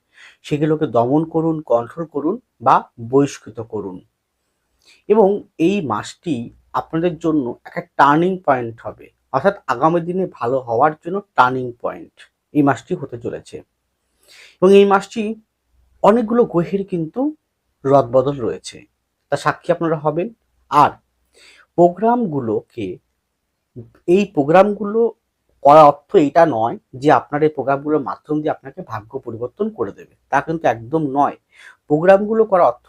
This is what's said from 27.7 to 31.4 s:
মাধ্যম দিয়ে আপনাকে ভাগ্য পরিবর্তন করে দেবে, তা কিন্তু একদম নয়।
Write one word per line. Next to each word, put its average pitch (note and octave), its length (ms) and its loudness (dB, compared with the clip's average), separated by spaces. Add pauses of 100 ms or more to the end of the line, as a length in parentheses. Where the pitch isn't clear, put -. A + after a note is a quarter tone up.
মাধ্যম D3 320 -8
দিয়ে D3+ 160 -4
আপনাকে C3+ 240 -18
ভাগ্য A2+ 380 -12
পরিবর্তন A#2+ 500 -8
করে A#2 220 -8
দেবে, - 220 -20 (160)
তা C3 120 -2
কিন্তু D#3+ 260 -6
একদম A#2+ 400 -4
নয়। C3+ 300 -2 (500)